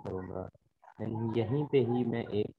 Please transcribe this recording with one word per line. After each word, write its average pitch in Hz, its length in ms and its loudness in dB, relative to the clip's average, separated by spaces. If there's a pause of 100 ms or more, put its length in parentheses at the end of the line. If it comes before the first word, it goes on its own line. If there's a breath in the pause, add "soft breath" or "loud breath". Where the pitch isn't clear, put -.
करूँगा। 92 440 -6 (520)
Then 110 360 -2
यहीं 123 340 2
पे 143 80 6
ही 120 260 4
मैं 117 220 0
एक 104 320 0